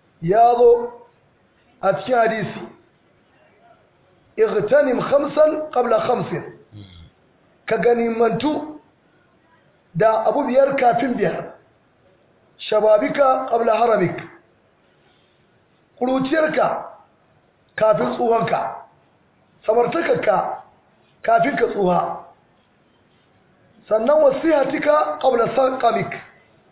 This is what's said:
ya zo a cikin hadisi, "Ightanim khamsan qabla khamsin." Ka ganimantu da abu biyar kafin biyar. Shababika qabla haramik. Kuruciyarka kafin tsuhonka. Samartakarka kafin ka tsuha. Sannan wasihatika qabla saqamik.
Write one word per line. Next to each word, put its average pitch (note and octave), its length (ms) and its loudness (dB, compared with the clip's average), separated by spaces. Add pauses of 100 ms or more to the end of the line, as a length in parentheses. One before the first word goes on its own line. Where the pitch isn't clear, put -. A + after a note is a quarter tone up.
(220)
ya A3+ 340 4
zo A#3+ 360 4 (920)
a F#3+ 100 2
cikin - 240 -2
hadisi, A3 440 -2 (1800)
"Ightanim A3+ 640 2
khamsan D4 720 0
qabla A#3 340 0
khamsin." G3+ 360 -4 (1200)
Ka A3+ 100 -2
ganimantu A#3 1040 -2 (1120)
da A3 320 0
abu C#4 200 0
biyar C4+ 300 2
kafin A#3+ 420 0
biyar. - 340 -4 (1040)
Shababika A#3 920 2
qabla A#3 260 0
haramik. G#3+ 420 0 (1800)
Kuruciyarka C4 840 0 (920)
kafin A3 380 2
tsuhonka. - 640 -2 (880)
Samartakarka A#3 960 -2 (600)
kafin A#3 340 0
ka A#3 120 0
tsuha. F3+ 560 -2 (1600)
Sannan B3+ 340 2
wasihatika D4 1000 0
qabla A#3+ 240 2 (100)
saqamik. A#3+ 560 0 (600)